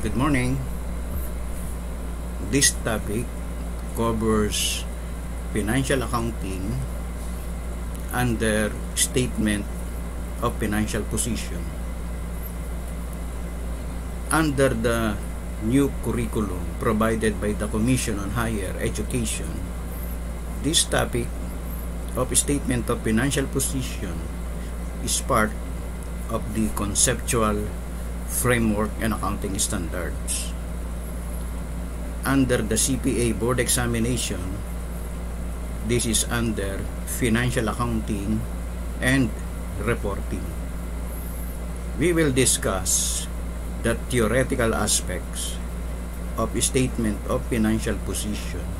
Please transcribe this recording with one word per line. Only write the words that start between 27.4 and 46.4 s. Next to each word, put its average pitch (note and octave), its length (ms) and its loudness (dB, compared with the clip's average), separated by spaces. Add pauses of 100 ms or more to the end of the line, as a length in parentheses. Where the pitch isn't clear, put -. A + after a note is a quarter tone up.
framework A2 720 4
and A2 160 2
accounting F#2+ 400 -2
standards. F2 960 -2 (1800)
Under B2+ 320 6
the A2 160 2
C B2 240 2
P A#2 320 2
A - 20 2
board A#2+ 300 2
examination, A#2 800 2 (1400)
this A#2 180 4
is A#2 220 2
under G2+ 560 0 (240)
financial A#2+ 640 2
accounting A2 720 0 (560)
and B2+ 320 4 (480)
reporting. G#2 640 0 (1600)
We F3 80 6
will D#3+ 240 4
discuss - 920 2 (600)
the A#2 80 4 (160)
theoretical A#2+ 640 4
aspects - 800 0 (800)
of A2+ 240 0